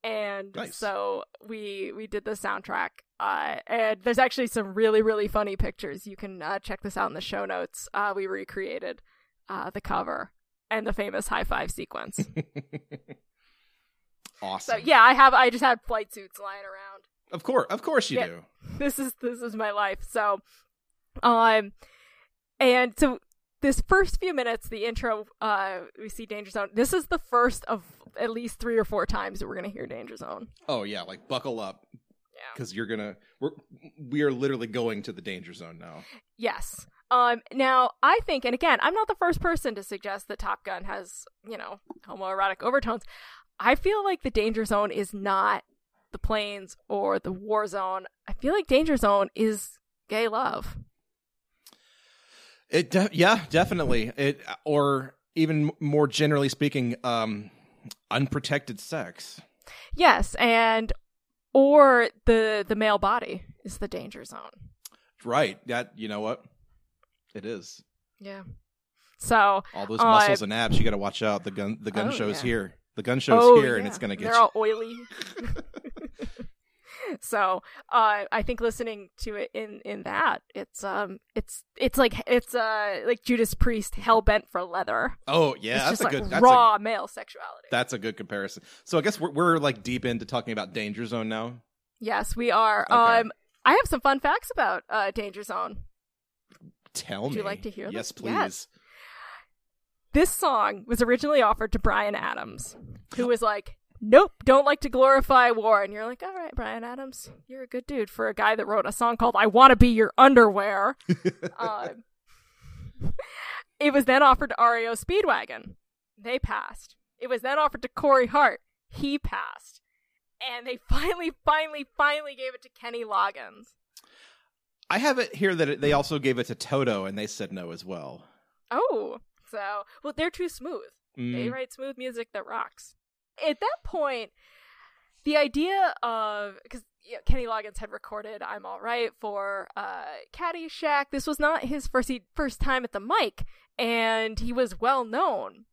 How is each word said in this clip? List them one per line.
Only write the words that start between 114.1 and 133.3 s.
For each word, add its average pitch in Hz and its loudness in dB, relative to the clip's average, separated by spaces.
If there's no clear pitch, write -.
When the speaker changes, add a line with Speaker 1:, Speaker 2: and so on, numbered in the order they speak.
Speaker 1:
offered 269 6
to - -6
R 233 4
E 226 -2
O 233 -2
Speedwagon. 233 -2
They 233 -6
passed. - -8
It 254 -12
was 240 -4
then 269 -2
offered 285 0
to 254 -8
Corey 269 4
Hart. 269 4
He 285 -4
passed. - -10
And 240 -10
they 254 -8
<laughs> - -20
finally, 330 2
finally, 302 0
finally 294 0
gave 262 -12
it - -20
to 254 -20
Kenny 233 -10
Loggins. 214 -4
Speaker 2:
I 185 0
have 262 0
it - -4
here 185 0
that 160 2
it, 147 -4
they 147 2
also 143 0
gave 131 0
it 117 -2
to - -10
Toto, 123 -2
and 101 -8
they 107 -6
said 98 -10
no 87 -12
as 85 -16
well. 82 -14
Speaker 1:
Oh, 311 -4
so, 202 -8
well, 294 -8
they're 330 -2
too 359 -8
smooth. 285 -12
They - -10
Speaker 2:
Mm. 240 -6
Speaker 1:
write 262 -10
smooth 269 -12
music 247 -10
that 202 -10
rocks. - -10